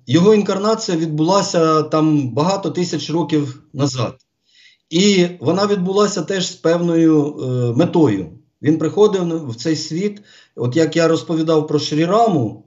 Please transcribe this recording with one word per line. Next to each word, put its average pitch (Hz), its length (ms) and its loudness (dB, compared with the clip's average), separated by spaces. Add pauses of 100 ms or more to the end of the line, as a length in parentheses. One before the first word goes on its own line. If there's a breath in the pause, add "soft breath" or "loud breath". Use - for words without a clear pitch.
його 180 280 4
інкарнація 202 640 -2
відбулася 160 880 0
там 151 460 0
багато 165 420 -2
тисяч 165 400 -4
років 151 520 -2 (100)
назад. 127 440 -4 (720 soft breath)
І 185 360 4 (140)
вона 175 260 0
відбулася 190 560 0
теж 180 240 -4
з - 80 -12
певною, 165 880 2
е, 131 40 -6 (300)
метою. 131 500 2 (360)
Він 156 160 2
приходив 185 480 2
на, 165 80 -4
в 143 200 -8
цей 156 220 -4
світ, 202 460 -6 (340 soft breath)
от 123 200 -4
як 160 200 0
я 165 120 2
розповідав 160 580 0
про 151 120 0
Шрі 151 260 -2
Раму, 180 640 0